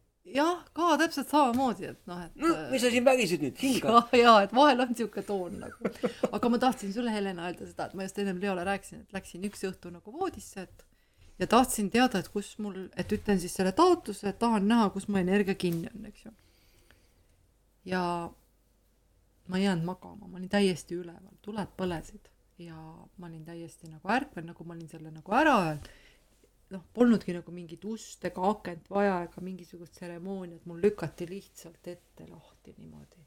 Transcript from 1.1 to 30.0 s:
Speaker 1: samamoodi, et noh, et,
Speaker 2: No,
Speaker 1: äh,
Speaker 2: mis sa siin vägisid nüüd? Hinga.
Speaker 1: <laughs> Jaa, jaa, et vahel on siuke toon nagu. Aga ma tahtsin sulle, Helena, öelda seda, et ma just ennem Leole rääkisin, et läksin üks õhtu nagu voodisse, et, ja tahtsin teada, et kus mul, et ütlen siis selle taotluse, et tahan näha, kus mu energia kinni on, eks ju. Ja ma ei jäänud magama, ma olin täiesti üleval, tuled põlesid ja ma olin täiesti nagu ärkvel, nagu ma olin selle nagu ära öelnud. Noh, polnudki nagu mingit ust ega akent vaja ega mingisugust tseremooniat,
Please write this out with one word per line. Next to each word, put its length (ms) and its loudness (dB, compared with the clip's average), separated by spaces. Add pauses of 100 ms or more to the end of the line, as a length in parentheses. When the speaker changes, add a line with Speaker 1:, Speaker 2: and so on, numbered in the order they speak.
Speaker 1:
samamoodi, 580 2
et 160 -12
noh, 160 -10
et, 160 -14
Speaker 2:
No, 160 0
Speaker 1:
äh, 160 -4
Speaker 2:
mis 160 0
sa 60 4
siin 160 4
vägisid 380 4
nüüd? 160 -2
Hinga. 320 2
Speaker 1:
<laughs> 20 10
Jaa, 80 10 (180)
jaa, 220 10
et 120 0
vahel 300 6
on 100 0
siuke 280 -4
toon 380 -4
nagu. 300 -6 (460)
Aga 160 0
ma 80 2
tahtsin 320 0
sulle, 220 -2
Helena, 340 -4
öelda 220 -10
seda, 180 -8
et 80 -16
ma 80 -6
just 160 -10
ennem 220 -2
Leole 240 -2
rääkisin, 400 -6
et 100 -12
läksin 320 -10
üks 160 -10
õhtu 300 -8
nagu 180 -20
voodisse, 540 -8
et, 180 -20 (540)
ja 100 -2
tahtsin 420 4
teada, 300 2
et 80 -6
kus 300 -8
mul, 340 -8
et 240 -6
ütlen 240 2
siis 160 -8
selle 160 2
taotluse, 560 2
et 140 -6
tahan 260 2
näha, 240 4
kus 160 -8
mu 140 0
energia 340 2
kinni 380 -2
on, 160 -14
eks 160 -20
ju. 80 -20 (1500)
Ja 180 -2 (1400)
ma 140 -2
ei 40 2
jäänud 220 0
magama, 400 -10
ma 100 -18
olin 140 -12
täiesti 480 0
üleval, 420 -16
tuled 360 -8
põlesid 560 -8 (260)
ja 160 -16
ma 540 -18
olin 160 -14
täiesti 420 -16
nagu 240 -14
ärkvel, 380 -2
nagu 160 -16
ma 100 -14
olin 140 -14
selle 240 -16
nagu 240 0
ära 240 6
öelnud. 280 -2 (840)
Noh, 100 -12 (100)
polnudki 400 4
nagu 240 -8
mingit 320 -14
ust 400 -10
ega 160 -8
akent 480 -4
vaja 320 2
ega 220 -12
mingisugust 500 -14
tseremooniat, 720 -12